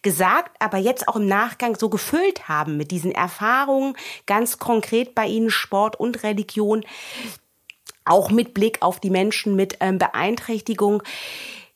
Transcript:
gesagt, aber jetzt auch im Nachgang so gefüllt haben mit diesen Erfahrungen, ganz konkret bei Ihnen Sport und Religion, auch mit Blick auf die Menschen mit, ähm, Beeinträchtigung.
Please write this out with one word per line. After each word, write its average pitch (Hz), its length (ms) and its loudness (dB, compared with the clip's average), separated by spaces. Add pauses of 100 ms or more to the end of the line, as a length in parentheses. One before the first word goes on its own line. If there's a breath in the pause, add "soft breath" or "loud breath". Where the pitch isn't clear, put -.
gesagt, 190 580 2
aber 208 200 0
jetzt 240 280 0
auch - 100 0
im 208 100 2
Nachgang 220 500 0
so 220 140 0
gefüllt 339 580 0
haben 151 300 -2
mit 147 140 -4
diesen 180 200 -2
Erfahrungen, 262 840 0 (300 loud breath)
ganz 220 340 0
konkret 240 560 0
bei 220 120 0
Ihnen 226 240 0
Sport 208 500 0
und 240 220 -4
Religion, 214 600 0 (1200 loud breath)
auch 196 240 4
mit 233 240 2
Blick 220 260 2
auf 180 200 0
die 190 100 -2
Menschen 196 460 2
mit, 190 240 0
ähm, 190 180 2
Beeinträchtigung. 208 1040 0 (720 loud breath)